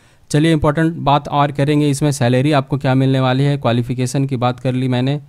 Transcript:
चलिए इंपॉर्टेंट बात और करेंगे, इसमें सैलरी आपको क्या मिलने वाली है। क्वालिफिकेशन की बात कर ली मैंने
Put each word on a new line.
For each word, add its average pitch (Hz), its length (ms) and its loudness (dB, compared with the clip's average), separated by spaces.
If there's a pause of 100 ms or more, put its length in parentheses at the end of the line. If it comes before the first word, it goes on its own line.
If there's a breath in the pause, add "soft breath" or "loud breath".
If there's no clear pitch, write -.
(300 soft breath)
चलिए 156 220 2
इंपॉर्टेंट 160 420 0
बात 143 340 0
और 143 240 0
करेंगे, 147 380 0
इसमें 143 220 0
सैलरी 127 400 2
आपको 139 260 0
क्या 135 180 0
मिलने 135 240 2
वाली 131 240 0
है। 143 140 0
क्वालिफिकेशन 127 680 -2
की 135 120 -4
बात 123 220 -2
कर 127 140 -4
ली 127 140 -2
मैंने 131 420 -2